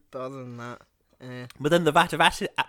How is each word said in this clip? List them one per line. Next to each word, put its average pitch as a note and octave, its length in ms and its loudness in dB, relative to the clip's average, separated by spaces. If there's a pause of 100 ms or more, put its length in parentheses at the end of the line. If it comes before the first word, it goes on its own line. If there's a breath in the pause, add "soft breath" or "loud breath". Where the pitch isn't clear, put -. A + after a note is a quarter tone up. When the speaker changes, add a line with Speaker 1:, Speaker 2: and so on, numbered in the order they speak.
Speaker 1:
but B2+ 120 -10
other C3+ 160 -10
than B2 200 -14
that, A#2+ 240 -14 (400)
uh, B2+ 260 -14 (120)
Speaker 2:
But C#3+ 100 0
then E3+ 140 6
the D3+ 80 4
vat E3 220 4
of D#3 80 -2
acid, - 360 2
a-, - 100 0